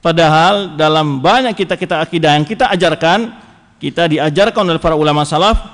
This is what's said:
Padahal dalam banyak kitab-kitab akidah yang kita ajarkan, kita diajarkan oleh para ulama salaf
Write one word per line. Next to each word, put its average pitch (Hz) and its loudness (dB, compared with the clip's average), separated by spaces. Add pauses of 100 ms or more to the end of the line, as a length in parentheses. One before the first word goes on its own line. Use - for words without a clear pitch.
Padahal 165 2
dalam 156 0
banyak 226 2
kitab-kitab 175 -4
akidah 156 0
yang 151 0
kita 226 -2
ajarkan, 180 0 (440)
kita 160 -2
diajarkan 165 0
oleh 160 -4
para 160 0
ulama 151 0
salaf 190 0 (160)